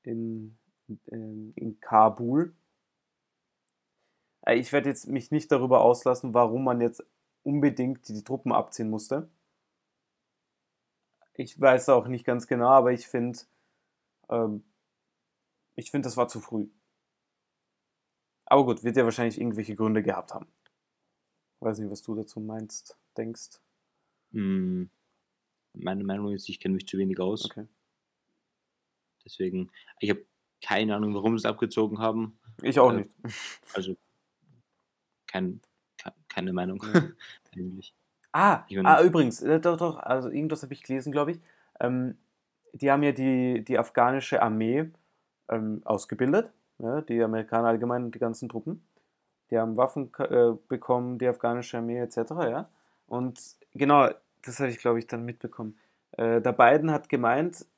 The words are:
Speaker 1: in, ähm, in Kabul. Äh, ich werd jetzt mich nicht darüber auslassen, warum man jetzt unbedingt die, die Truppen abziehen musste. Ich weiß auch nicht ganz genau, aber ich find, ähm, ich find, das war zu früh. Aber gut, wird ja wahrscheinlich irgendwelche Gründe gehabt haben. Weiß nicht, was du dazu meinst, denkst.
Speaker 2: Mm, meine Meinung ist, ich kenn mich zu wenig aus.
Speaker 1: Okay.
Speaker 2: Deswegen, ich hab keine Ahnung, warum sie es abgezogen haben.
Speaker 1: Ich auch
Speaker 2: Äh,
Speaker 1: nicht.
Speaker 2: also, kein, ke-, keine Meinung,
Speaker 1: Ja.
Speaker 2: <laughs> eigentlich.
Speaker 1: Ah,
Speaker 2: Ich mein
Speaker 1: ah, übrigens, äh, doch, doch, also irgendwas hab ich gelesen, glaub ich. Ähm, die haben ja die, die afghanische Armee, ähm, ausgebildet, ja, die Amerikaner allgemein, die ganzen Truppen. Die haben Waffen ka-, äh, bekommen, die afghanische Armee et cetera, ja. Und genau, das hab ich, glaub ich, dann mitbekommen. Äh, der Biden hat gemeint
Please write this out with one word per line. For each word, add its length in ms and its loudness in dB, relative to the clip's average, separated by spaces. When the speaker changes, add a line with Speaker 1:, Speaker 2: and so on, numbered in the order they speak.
Speaker 1:
in, 540 -8
ähm, 460 -14
in 240 -10
Kabul. 720 4
Äh, 140 2
ich 160 -4
werd 140 2
jetzt 220 -4
mich 220 -6
nicht 200 -2
darüber 320 6
auslassen, 520 4
warum 300 4
man 180 0
jetzt 200 -2
unbedingt 680 0
die, 60 -12
die 100 -12
Truppen 280 -4
abziehen 380 -2
musste. 380 -6
Ich 260 -12
weiß 300 6
auch 160 6
nicht 180 -8
ganz 220 -2
genau, 220 0
aber 240 8
ich 160 -6
find, 380 -6
ähm, 360 -2
ich 160 -14
find, 140 -4
das 120 -6
war 120 0
zu 120 -8
früh. 260 -6
Aber 180 6
gut, 200 0
wird 120 0
ja 80 6
wahrscheinlich 360 -2
irgendwelche 360 -6
Gründe 260 0
gehabt 320 -4
haben. 140 -14
Weiß 180 -4
nicht, 120 -8
was 120 -12
du 120 -10
dazu 260 -10
meinst, 560 -14
denkst. 440 -12
Speaker 2:
Mm, 520 -4
meine 300 -8
Meinung 280 -4
ist, 160 -10
ich 120 -12
kenn 120 -4
mich 140 -4
zu 120 -6
wenig 220 -2
aus. 240 -4
Speaker 1:
Okay. 220 -14
Speaker 2:
Deswegen, 460 -6
ich 100 -2
hab 80 0
keine 340 0
Ahnung, 180 -2
warum 240 0
sie 80 -4
es 40 2
abgezogen 500 -2
haben. 380 -4
Speaker 1:
Ich 180 0
auch 120 10
Speaker 2:
Äh, 60 0
Speaker 1:
nicht. 120 -6
Speaker 2:
also, 220 -6
kein, 340 -6
ke-, 160 -16
keine 240 -6
Meinung, 300 -4
Speaker 1:
Ja. 200 4
Speaker 2:
<laughs> 260 -20
eigentlich. 400 -12
Speaker 1:
Ah, 360 4
Speaker 2:
Ich 80 -8
mein 100 2
Speaker 1:
ah, 160 10
übrigens, 400 4
äh, 180 2
doch, 160 2
doch, 220 -4
also 300 -2
irgendwas 340 -4
hab 80 -14
ich 140 -12
gelesen, 280 -6
glaub 160 0
ich. 120 -8
Ähm, 360 -2
die 180 -2
haben 120 4
ja 100 4
die, 520 0
die 140 -2
afghanische 640 2
Armee, 480 0
ähm, 360 -4
ausgebildet, 680 0
ja, 220 -4
die 220 -2
Amerikaner 460 0
allgemein, 440 -2
die 80 -14
ganzen 280 -4
Truppen. 380 -10
Die 80 0
haben 180 -2
Waffen 360 -2
ka-, 140 -4
äh, 300 4
bekommen, 500 -2
die 80 -2
afghanische 520 -4
Armee 200 -4
et 140 -6
cetera, 360 -4
ja. 200 -6
Und 320 -6
genau, 340 4
das 160 -12
hab 80 0
ich, 100 -6
glaub 180 0
ich, 120 -6
dann 160 -8
mitbekommen. 520 -12
Äh, 280 2
der 120 0
Biden 400 6
hat 160 -4
gemeint 580 -2